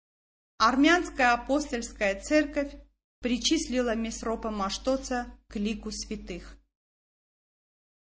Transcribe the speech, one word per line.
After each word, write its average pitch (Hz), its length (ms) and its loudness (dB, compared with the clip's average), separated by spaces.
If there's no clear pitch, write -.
Армянская 269 720 6
апостольская 240 880 0
церковь 294 500 2
причислила 240 720 0
Месропа 226 560 -4
Маштоца 247 760 -2
к - 80 -10
лику 214 340 -4
святых. - 680 -10